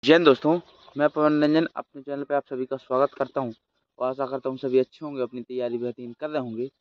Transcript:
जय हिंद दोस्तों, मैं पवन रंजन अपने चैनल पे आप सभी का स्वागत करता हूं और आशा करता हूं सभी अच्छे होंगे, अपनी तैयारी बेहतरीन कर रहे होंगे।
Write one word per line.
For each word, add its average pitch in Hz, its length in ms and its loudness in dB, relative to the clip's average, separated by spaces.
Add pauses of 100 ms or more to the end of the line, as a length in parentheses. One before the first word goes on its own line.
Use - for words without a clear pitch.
जय 156 60 10
हिंद 170 120 6
दोस्तों, 151 340 4 (360)
मैं 147 120 2
पवन 151 340 2
रंजन 156 240 2 (100)
अपने - 260 -12
चैनल 139 220 -8
पे 143 100 -6
आप 139 120 -2
सभी 131 200 -6
का 139 100 -8
स्वागत 135 380 0
करता 139 260 -4
हूं 123 120 -6 (460)
और 127 100 -2
आशा 131 180 -4
करता 131 220 -6
हूं 131 80 -6
सभी 131 220 0
अच्छे 131 280 -2
होंगे, 139 160 -6
अपनी 123 200 -8
तैयारी 120 360 -6
बेहतरीन 120 340 -8
कर 151 180 -10
रहे 151 120 -4
होंगे। 120 280 -8 (100)